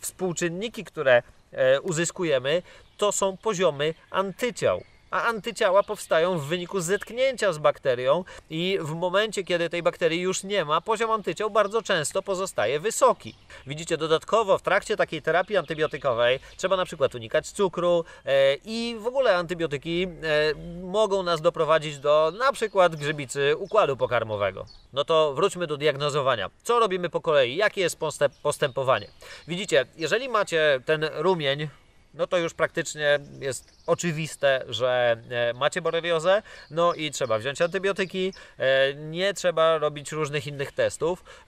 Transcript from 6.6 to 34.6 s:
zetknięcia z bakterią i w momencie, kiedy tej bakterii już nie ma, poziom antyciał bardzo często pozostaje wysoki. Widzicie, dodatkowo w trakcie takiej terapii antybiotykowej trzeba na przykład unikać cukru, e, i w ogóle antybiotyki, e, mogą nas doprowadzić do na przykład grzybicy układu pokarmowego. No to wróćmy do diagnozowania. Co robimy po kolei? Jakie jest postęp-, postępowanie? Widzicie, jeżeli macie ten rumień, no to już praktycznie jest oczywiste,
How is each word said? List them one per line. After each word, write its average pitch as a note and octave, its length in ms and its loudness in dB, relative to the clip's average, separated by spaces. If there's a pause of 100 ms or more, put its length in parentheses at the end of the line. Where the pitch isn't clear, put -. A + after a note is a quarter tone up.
zetknięcia G#3 720 -2
z D3+ 60 -6
bakterią C#3+ 640 2 (260)
i F3+ 300 -2
w D#3 140 -6
momencie, F#3 500 -2
kiedy E3+ 260 0
tej F3 120 -4
bakterii E3+ 380 0
już F#3 240 -4
nie F#3+ 200 -2
ma, D3+ 160 2
poziom A3 300 -2
antyciał G#3 400 -2
bardzo G#3 320 2
często F#3 400 -2
pozostaje D3+ 580 -2
wysoki. A3 540 2 (320)
Widzicie, D#3 300 -4
dodatkowo D#3+ 600 2
w - 40 -8
trakcie G3 340 0
takiej E3 260 -2
terapii F#3+ 340 0
antybiotykowej C#3 840 0 (160)
trzeba F#3 200 0
na F#3 80 -2
przykład D3+ 300 -2
unikać A#2+ 360 -4
cukru, F3 540 0 (220)
e, C#3 280 4
i A#3 440 -6
w G#3 80 -10
ogóle B3 300 4
antybiotyki, E3 640 -4
e, F#3 60 -4 (760)
mogą G3 400 0
nas E3+ 180 0
doprowadzić D#3 580 2
do D3+ 400 4
na C4 140 2
przykład F#3+ 440 2
grzybicy C#3+ 600 0
układu F3 400 2
pokarmowego. G#2+ 680 -2 (260)
No C#3 120 -2
to D#3 300 4
wróćmy F3 320 0
do D3+ 100 -4
diagnozowania. C3+ 720 0 (120)
Co A#3+ 160 0
robimy F#3 300 0
po E3 120 -4
kolei? C#3 360 2
Jakie G3+ 240 0
jest E3 180 -2
postęp-, D3 440 -2
postępowanie? C3 640 0 (420)
Widzicie, F3 380 0 (100)
jeżeli G3+ 320 -2
macie D#3+ 560 2
ten D#3 300 0
rumień, D3+ 540 0 (460)
no E3 120 -2
to F#3 120 0
już E3 160 -2
praktycznie D3+ 640 0 (220)
jest - 460 -8
oczywiste, D3+ 840 0